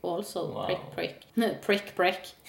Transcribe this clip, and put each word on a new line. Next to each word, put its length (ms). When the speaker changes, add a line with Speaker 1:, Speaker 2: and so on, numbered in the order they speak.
Speaker 1:
Also, 440
Speaker 2:
Wow. 180
Speaker 1:
prikk, 300
prikk. 300
<laughs> 260
Prikk, 340
prikk. 380